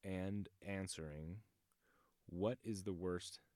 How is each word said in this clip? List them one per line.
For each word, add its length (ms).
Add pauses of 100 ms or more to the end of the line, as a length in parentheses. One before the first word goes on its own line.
and 440 (140)
answering, 800 (840)
"What 360
is 220
the 80
worst 480 (160)